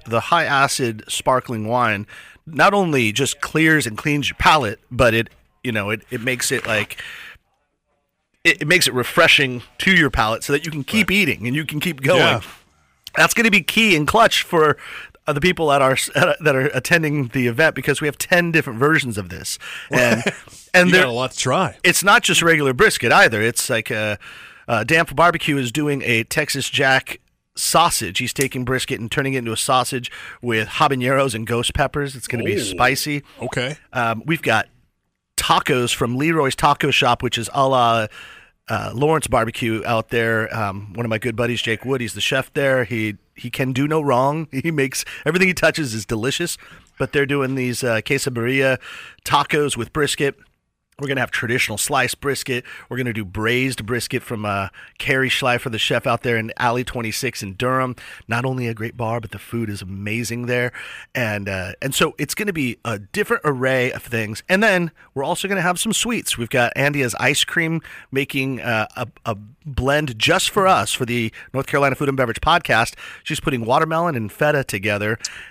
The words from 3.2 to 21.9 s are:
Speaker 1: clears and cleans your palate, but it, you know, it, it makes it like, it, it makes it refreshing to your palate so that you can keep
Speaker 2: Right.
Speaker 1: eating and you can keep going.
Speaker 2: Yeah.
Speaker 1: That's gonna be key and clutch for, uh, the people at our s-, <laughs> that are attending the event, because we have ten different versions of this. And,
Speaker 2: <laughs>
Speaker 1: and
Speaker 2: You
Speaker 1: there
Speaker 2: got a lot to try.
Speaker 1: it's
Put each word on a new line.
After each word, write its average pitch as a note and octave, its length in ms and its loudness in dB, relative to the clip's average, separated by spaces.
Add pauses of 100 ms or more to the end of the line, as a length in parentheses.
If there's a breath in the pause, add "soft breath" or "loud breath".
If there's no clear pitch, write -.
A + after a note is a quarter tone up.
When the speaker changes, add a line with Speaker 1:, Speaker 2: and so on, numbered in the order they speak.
Speaker 1:
clears D#3 460 2
and G#2+ 100 -8
cleans D3 320 -2
your - 80 -6
palate, D3 440 2 (100)
but A#2+ 240 4
it, A2+ 160 0 (320)
you B2+ 80 -6
know, G#2 200 -2
it, G#2+ 200 -4
it B2 100 -6
makes B2 300 -2
it B2 160 -2
like, G#2+ 300 -2 (1500 loud breath)
it, E3 200 2
it D3+ 40 -2
makes E3+ 220 4
it A2 60 -4
refreshing B2+ 680 2 (160)
to F#3+ 160 2
your D#3 160 4
palate A2+ 320 0
so - 100 -2
that D3+ 120 2
you D#3+ 80 -8
can D3 100 -6
keep G#3+ 260 0
Speaker 2:
Right. F#3 100 2
Speaker 1:
eating C#3 280 0
and B2 80 -2
you D#3 100 -4
can D3+ 140 -6
keep D3 220 -4
going. D#3+ 200 4
Speaker 2:
Yeah. D3+ 200 2 (760)
Speaker 1:
That's E3 180 4
gonna A3+ 180 4
be G3 100 4
key A3 320 2
and D3 140 2
clutch A3 340 4
for, D#3 340 4 (520 loud breath)
uh, D#3 40 0
the C#3+ 80 -2
people F3 300 2
at C#3 120 6
our C3 100 6
s-, - 200 -2
<laughs> - 20 -10
that D3 420 4
are C3 180 2
attending D3 540 0
the B2 180 0
event, C3+ 300 2
because C#3 240 -2
we D3+ 80 -2
have C#3 100 -4
ten F3 320 2
different C#3 300 0
versions C3+ 380 2
of F#2 100 -6
this. - 280 -10 (360 loud breath)
And, A#2+ 320 4 (240)
Speaker 2:
<laughs> - 260 -8
Speaker 1:
and F3+ 140 8
Speaker 2:
You F3+ 60 6
Speaker 1:
there F#3 100 8
Speaker 2:
got B2+ 60 2
a - 20 -2
lot B2 180 -2
to - 80 -8
try. C#3+ 460 0
Speaker 1:
it's F3+ 180 4